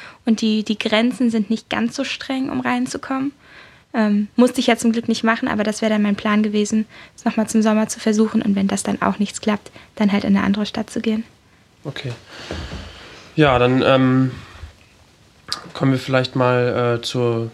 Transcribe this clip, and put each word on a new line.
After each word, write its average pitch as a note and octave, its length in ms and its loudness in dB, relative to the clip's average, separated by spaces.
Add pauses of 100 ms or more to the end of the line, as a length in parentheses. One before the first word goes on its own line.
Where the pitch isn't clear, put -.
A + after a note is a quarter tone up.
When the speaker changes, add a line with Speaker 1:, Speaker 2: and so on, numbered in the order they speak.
(260)
Speaker 1:
und A3 160 2
die, G#3+ 220 2
die G#3 140 -2
Grenzen A#3 520 0
sind A3 200 -2
nicht A3 200 -4
ganz A#3 260 -2
so C#4 80 -4
streng, C4 460 -6
um B3+ 100 -4
reinzukommen. B3+ 720 -4 (600)
Ähm, G#3 420 2
musste B3 240 4
ich B3 80 2
ja A#3 80 4
zum A#3 160 0
Glück A#3 160 -2
nicht A3+ 160 -2
machen, A3+ 240 0
aber G#3 160 -2
das G#3+ 180 -2
wär A3+ 80 0
dann G#3+ 120 2
mein G3+ 160 2
Plan G#3+ 260 2
gewesen, G#3 420 0 (300)
es - 80 -20
nochmal A3 240 0
zum A3 140 2
Sommer G#3+ 260 2
zu - 140 -10
versuchen A3 400 2
und G#3 140 2
wenn G3 120 0
das G3+ 160 -2
dann G3+ 180 -2
auch G3 160 0
nichts G3+ 220 -4
klappt, - 320 -4 (240)
dann G#3 160 2
halt G3+ 140 0
in G3 100 4
eine G3+ 100 2
andere G#3 200 0
Stadt - 240 -8
zu - 100 -6
gehen. A3 240 -4 (600)
Speaker 2:
Okay. C#3 260 -10 (1300)
Ja, C#3+ 200 6
dann, B2+ 240 4
ähm, C3 500 4 (1400)
kommen C3+ 200 2
wir C3 60 0
vielleicht B2+ 360 0
mal, B2 600 2
äh, A#2 40 -6
zur, A#2 520 -2